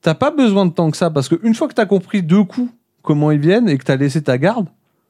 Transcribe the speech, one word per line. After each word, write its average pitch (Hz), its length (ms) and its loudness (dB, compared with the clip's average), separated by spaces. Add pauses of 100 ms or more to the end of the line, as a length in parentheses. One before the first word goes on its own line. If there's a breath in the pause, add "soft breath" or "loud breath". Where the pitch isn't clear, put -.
t'as 160 120 0
pas 277 160 0
besoin 220 360 2
de 165 60 2
tant 165 180 0
que 147 60 -6
ça, 170 140 0
parce 139 180 -2
qu'une 220 260 0
fois 294 140 -4
que - 60 -12
t'as 220 120 0
compris 190 360 -2
deux 185 220 2
coups 247 260 -6 (320)
comment 151 280 0
ils 151 100 2
viennent 202 280 2
et 143 100 0
que - 60 -8
t'as 139 120 0
laissé 143 260 -2
ta 131 160 -2
garde, 190 280 -2 (440)